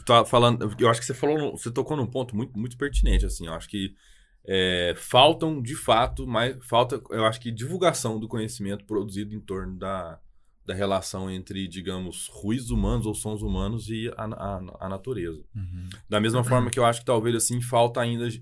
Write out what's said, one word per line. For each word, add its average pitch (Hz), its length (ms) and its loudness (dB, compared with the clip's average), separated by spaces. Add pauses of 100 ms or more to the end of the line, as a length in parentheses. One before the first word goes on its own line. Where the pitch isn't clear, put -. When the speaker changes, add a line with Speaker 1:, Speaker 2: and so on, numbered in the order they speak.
Speaker 1:
tava 117 200 8
falando, 117 540 4
eu 120 100 6
acho 117 100 4
que - 60 -10
você 135 80 -4
falou, 147 240 0
no, 147 200 -2
você 117 140 -8
tocou 135 240 -2
num 127 120 -2
ponto 123 280 -4
muito, 110 220 -4
muito 120 200 -6
pertinente, 123 480 4
assim, 90 220 -6
eu 80 60 -6
acho 82 160 -10
que, 98 240 -4 (520)
é, 92 520 2
faltam, 151 640 4
de 113 140 -6
fato, 127 520 2
mais, 120 280 0 (120)
falta, 123 340 2 (100)
eu 110 140 2
acho 113 140 2
que 120 120 -8
divulgação 123 680 0
do 110 80 -8
conhecimento 104 580 -6
produzido 104 480 -4
em 107 60 -8
torno 95 380 -8
da, 90 420 -8 (460)
da 92 80 -6
relação 95 580 -2
entre, 95 360 -8
digamos, 92 640 -8
ruídos 117 380 -4
humanos 117 360 0
ou 107 100 -2
sons 107 260 -6
humanos 101 480 -4
e 113 280 -6
a, 107 80 -8
a, 101 360 -8 (200)
a 95 80 -8
natureza. 95 520 -6 (140)
Speaker 2:
Uhum. 90 340 -10 (200)
Speaker 1:
Da 104 100 2
mesma 113 240 4
forma 123 260 4
que 120 80 -4
eu 120 80 4
acho 117 140 4
que - 60 -18
talvez, 117 300 2
assim, 120 260 0
falta 120 400 2
ainda 117 260 -2 (140)